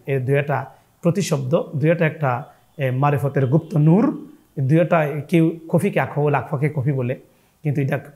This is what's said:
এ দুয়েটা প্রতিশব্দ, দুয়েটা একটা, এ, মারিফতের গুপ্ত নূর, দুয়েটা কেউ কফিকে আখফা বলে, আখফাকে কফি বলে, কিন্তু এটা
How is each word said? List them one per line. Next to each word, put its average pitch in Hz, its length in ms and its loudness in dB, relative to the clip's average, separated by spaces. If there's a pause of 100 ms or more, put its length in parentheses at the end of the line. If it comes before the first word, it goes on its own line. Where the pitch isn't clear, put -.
এ 139 140 -2
দুয়েটা 139 460 0 (360)
প্রতিশব্দ, 165 640 0 (120)
দুয়েটা 160 300 2
একটা, 143 380 -2 (340)
এ, 135 140 -2
মারিফতের 135 540 0
গুপ্ত 156 300 0
নূর, 165 520 4 (320)
দুয়েটা 156 480 2 (200)
কেউ 165 240 2 (180)
কফিকে 170 300 0
আখফা 143 220 -2
বলে, 147 160 2
আখফাকে 139 380 -2
কফি 147 160 0
বলে, 131 240 -2 (480)
কিন্তু 143 180 -2
এটা 135 180 -2 (160)